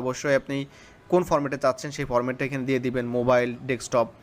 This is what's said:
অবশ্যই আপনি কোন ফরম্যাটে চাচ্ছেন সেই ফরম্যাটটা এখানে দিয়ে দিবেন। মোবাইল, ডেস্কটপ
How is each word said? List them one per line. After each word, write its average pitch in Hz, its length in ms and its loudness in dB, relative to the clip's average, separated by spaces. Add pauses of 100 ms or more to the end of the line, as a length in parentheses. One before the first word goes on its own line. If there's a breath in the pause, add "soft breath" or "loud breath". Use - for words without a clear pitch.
অবশ্যই 127 380 0
আপনি 139 160 -6 (560 loud breath)
কোন 175 160 6
ফরম্যাটে 143 360 0
চাচ্ছেন 135 320 0
সেই 143 160 -4
ফরম্যাটটা 127 360 0
এখানে 135 200 -4
দিয়ে 131 180 2
দিবেন। 123 200 -2 (120)
মোবাইল, 123 320 4 (180)
ডেস্কটপ 120 400 0 (140)